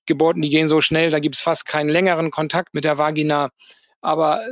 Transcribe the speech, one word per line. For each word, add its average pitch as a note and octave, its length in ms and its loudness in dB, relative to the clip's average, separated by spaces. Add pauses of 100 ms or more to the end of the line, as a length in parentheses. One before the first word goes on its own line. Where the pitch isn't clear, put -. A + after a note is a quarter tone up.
Geburten, D#3+ 360 2
die D3+ 60 -2
gehen D#3 200 2
so D#3 120 4
schnell, D#3+ 300 2
da D3+ 80 0
gibt's D3 240 -2
fast E3 240 -2
keinen D3+ 240 -2
längeren E3 400 0
Kontakt D#3 420 -4
mit D3+ 120 -4
der D3+ 120 0
Vagina. D3+ 540 0 (500)
Aber D#3 400 0 (120)